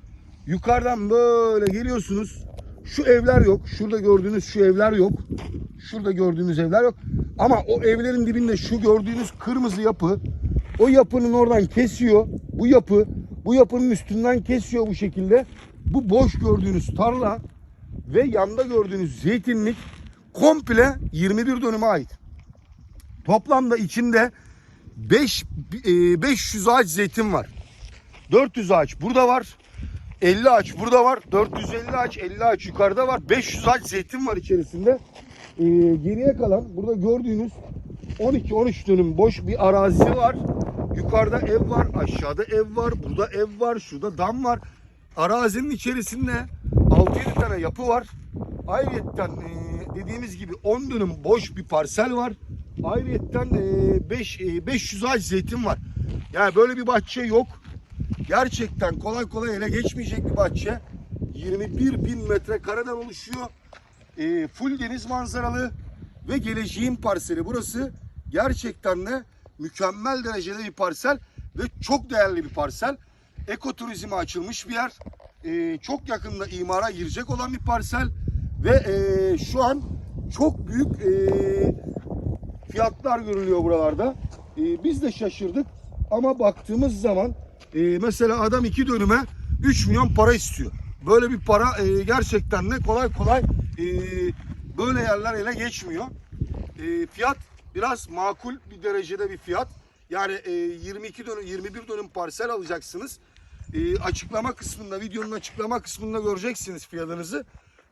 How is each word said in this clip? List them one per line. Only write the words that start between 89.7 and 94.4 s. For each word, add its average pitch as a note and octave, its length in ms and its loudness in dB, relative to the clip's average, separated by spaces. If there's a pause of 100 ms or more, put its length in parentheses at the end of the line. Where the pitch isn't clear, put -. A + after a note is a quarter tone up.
milyon A#3 260 4
para A3 200 6
istiyor. - 380 -6 (360)
Böyle A#3 220 6
bir A#3+ 100 -4
para, G#3 260 2 (180)
e, G3 200 2
gerçekten G#3+ 680 -2
de C4 80 -2
kolay A#3 340 -2
kolay, A#3 280 2 (380)
e, E3+ 60 -4 (920)